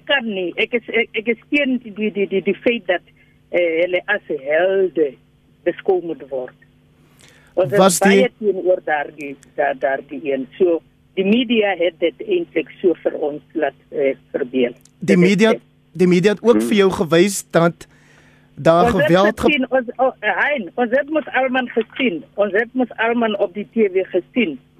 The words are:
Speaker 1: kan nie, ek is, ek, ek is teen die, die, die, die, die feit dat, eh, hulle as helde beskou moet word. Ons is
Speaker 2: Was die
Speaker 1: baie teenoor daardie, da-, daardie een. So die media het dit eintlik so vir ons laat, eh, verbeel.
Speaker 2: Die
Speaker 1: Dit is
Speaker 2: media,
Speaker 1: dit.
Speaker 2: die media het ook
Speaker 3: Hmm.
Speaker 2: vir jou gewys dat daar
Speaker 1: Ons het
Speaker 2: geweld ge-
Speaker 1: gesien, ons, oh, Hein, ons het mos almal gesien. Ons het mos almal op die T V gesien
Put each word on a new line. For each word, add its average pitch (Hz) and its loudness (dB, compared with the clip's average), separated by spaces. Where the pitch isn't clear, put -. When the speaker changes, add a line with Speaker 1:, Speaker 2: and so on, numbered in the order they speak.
Speaker 1:
kan 269 -2
nie, 185 -6
ek 220 -4
is, 233 -6
ek, 226 -2
ek 220 -6
is 226 -2
teen 277 0
die, 220 -14
die, 214 -4
die, 202 -4
die, 190 -2
die 190 -2
feit 240 -2
dat, 180 -2
eh, 170 0
hulle 180 -2
as 202 -4
helde 160 -2
beskou 180 -2
moet 147 -12
word. 127 -8
Ons 185 0
is 202 2
Speaker 2:
Was 190 4
die 196 4
Speaker 1:
baie 196 4
teenoor 185 0
daardie, 147 -6
da-, 143 0
daardie 139 -4
een. 131 -4
So 175 2
die 185 -2
media 220 0
het 170 -2
dit 165 0
eintlik 170 -4
so 175 2
vir 175 -2
ons 151 -6
laat, 151 -4
eh, 139 -2
verbeel. 123 -2
Speaker 2:
Die - -4
Speaker 1:
Dit - 4
is 180 4
Speaker 2:
media, 208 4
Speaker 1:
dit. - -2
Speaker 2:
die 180 2
media 180 4
het 202 -6
ook 226 4
Speaker 3:
Hmm. 233 -2
Speaker 2:
vir 233 2
jou 190 4
gewys 175 2
dat 170 0
daar 165 4
Speaker 1:
Ons 240 2
het 190 0
Speaker 2:
geweld 190 2
ge- - 0
Speaker 1:
gesien, 285 0
ons, 254 0
oh, 254 2
Hein, 214 -4
ons 240 -2
het 277 -2
mos 302 -2
almal 254 -2
gesien. 220 -4
Ons 208 -2
het 226 -2
mos 254 -2
almal 226 0
op 196 -4
die 208 -10
T - -20
V 185 0
gesien 180 -4